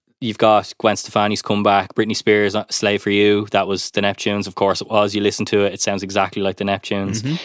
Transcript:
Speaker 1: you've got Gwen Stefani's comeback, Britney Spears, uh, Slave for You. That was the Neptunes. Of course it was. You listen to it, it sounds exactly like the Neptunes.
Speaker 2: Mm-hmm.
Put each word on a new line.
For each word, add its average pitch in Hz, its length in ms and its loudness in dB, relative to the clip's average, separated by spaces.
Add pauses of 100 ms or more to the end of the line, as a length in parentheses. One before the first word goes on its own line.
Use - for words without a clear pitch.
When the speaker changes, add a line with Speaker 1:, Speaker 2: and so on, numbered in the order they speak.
(200)
Speaker 1:
you've 107 180 -6
got 107 400 4
Gwen 107 180 2
Stefani's 104 460 -2
comeback, 101 520 0
Britney 110 220 -2
Spears, 104 380 2
uh, 107 160 -2
Slave 101 320 0
for 107 80 -2
You. 104 400 4
That 98 180 2
was 95 220 -4
the - 100 -2
Neptunes. 101 460 -2
Of 98 80 -12
course - 260 0
it - 80 -10
was. 104 260 2
You 107 60 0
listen 104 260 0
to 101 180 2
it, 95 100 -2
it - 60 -16
sounds 98 220 -2
exactly 95 400 -2
like 95 140 -2
the 104 80 -4
Neptunes. 98 580 -4
Speaker 2:
Mm-hmm. 135 120 -4 (100)